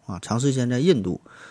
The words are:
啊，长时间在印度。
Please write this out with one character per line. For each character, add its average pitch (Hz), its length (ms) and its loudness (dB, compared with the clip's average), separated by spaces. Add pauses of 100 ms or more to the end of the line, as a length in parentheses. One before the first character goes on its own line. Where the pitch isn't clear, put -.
啊， 92 140 -10
长 113 200 -4
时 139 120 2
间 123 180 0
在 123 100 0
印 147 240 4
度。 90 180 -4 (300)